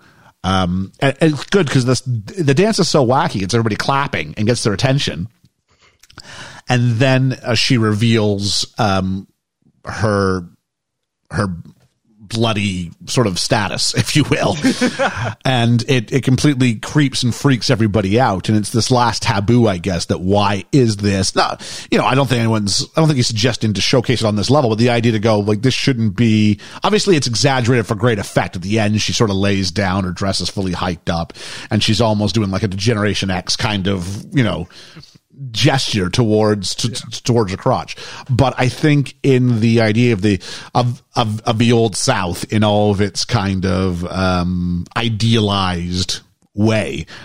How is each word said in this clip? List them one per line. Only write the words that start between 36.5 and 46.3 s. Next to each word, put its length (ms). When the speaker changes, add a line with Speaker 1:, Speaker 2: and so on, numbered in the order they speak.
Speaker 1:
t-, 140
Speaker 2:
Yeah. 40
Speaker 1:
t-, 120
towards 280
her 60
crotch. 400
But 300
I 100
think 540
in 380
the 200
idea 320
of 80
the, 180
of, 260
of, 260
of 160
the 140
Old 240
South 580
in 100
all 280
of 100
its 240
kind 400
of, 400
um, 800
idealized 1200